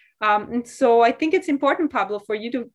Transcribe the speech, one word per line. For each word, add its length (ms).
Um, 300
and 160
so 340
I 100
think 220
it's 140
important, 440
Pablo, 280
for 140
you 180
to, 240